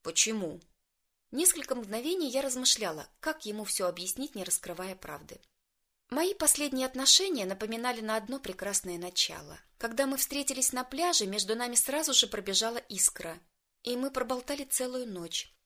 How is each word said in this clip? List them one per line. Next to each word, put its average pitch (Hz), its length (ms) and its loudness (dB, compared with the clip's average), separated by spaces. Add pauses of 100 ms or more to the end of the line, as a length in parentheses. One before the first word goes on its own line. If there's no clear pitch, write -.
«Почему?» 175 580 0 (680)
Несколько 294 440 2
мгновений 247 540 -2
я 262 140 0
размышляла, 220 680 0 (120)
как 311 260 -6
ему 208 180 -6
все 190 240 0
объяснить, 185 480 -6
не 190 80 -6
раскрывая 180 500 -4
правды. 156 460 -14 (720)
Мои 339 220 2
последние 277 540 2
отношения 262 600 4
напоминали 226 540 -4
на 220 160 0
одно 226 220 -4
прекрасное 185 600 -4
начало. 160 600 -2 (200)
Когда 233 280 0
мы 269 100 0
встретились 269 560 0
на 254 120 -2
пляже, 330 420 2
между 202 300 0
нами 240 180 -2
сразу 285 400 2
же 233 140 6
пробежала 208 480 0
искра, 170 640 0 (420)
и 247 140 -2
мы 269 160 -2
проболтали 254 520 -2
целую 254 440 -2
ночь 170 440 -6 (120)